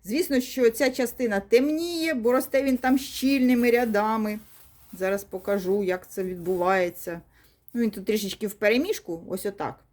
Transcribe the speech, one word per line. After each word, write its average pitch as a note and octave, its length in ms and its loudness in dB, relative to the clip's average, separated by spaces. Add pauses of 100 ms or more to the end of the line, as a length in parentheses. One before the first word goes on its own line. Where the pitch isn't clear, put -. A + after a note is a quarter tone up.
Звісно, C4 360 0
що B3 300 2
ця B3+ 200 0
частина A#3+ 500 -2
темніє, D#4 720 0
бо A#3+ 180 0
росте C4 300 0
він C4+ 140 2
там B3+ 220 2
щільними B3+ 720 2
рядами. G#3+ 680 0 (540)
Зараз G3 320 -2
покажу, G3 580 -2
як F3+ 280 -4
це F#3+ 140 -6
відбувається. F3+ 960 -2 (540)
Ну, A#3 80 0
він A3 80 2
тут G3+ 140 -10
трішечки G#3 420 -2
впереміжку, G#3+ 840 0
ось F#3+ 180 -6
отак. D3+ 460 -6